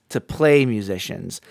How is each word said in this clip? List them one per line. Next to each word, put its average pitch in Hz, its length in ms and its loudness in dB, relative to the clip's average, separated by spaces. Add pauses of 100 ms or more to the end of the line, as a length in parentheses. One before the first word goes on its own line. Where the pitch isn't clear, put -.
to 123 120 -4
play 147 460 4
musicians. 98 720 -6 (100)